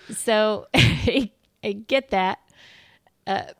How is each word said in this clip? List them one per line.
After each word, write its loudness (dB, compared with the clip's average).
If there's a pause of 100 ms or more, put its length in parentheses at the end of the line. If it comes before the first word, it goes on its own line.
(140)
So 0
<laughs> -6
I, 2 (340)
I -4
get -2
that. 0 (880)
Uh, -4 (160)